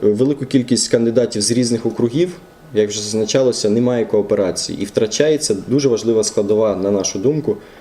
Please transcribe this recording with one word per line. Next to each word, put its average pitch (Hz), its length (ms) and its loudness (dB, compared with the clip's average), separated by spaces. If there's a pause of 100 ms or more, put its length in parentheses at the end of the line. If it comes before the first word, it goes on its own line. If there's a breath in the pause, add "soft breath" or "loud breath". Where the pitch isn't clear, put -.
велику 131 440 0
кількість 120 420 0
кандидатів 113 540 0
з 101 80 0
різних 120 360 0
округів, 123 460 0 (420)
як 107 140 2
вже - 120 -8
зазначалося, 110 720 0
немає 120 340 2
кооперації 101 800 -2
і - 20 -4
втрачається 113 720 0 (120)
дуже 139 200 2
важлива 110 360 2
складова, 107 520 0
на 95 140 0
нашу 98 280 -2
думку, 123 380 0 (240 loud breath)